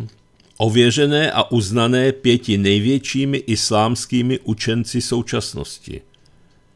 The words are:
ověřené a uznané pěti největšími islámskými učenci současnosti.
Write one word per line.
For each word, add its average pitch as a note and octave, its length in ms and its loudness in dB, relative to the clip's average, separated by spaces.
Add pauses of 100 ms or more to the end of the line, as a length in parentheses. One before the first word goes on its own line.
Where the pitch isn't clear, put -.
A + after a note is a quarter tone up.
(560)
ověřené B2 760 2
a - 200 -2
uznané A#2+ 600 2
pěti A#2+ 460 2
největšími C3+ 800 0
islámskými A#2+ 1000 0
učenci A#2 640 -4
současnosti. - 1000 -6 (720)